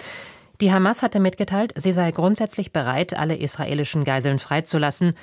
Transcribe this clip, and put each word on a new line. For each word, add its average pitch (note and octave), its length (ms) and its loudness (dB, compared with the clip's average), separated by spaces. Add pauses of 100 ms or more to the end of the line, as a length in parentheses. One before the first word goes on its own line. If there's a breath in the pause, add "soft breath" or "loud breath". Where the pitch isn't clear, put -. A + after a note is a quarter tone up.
(600 loud breath)
Die G3 100 4
Hamas F#3+ 320 2
hatte G#3+ 160 0
mitgeteilt, G3 560 0
sie F#3 160 0
sei F3 200 2
grundsätzlich G3+ 600 0
bereit, C3+ 420 -2
alle D#3 220 -2
israelischen D3 680 -2
Geiseln C3+ 340 0
freizulassen D#3+ 840 0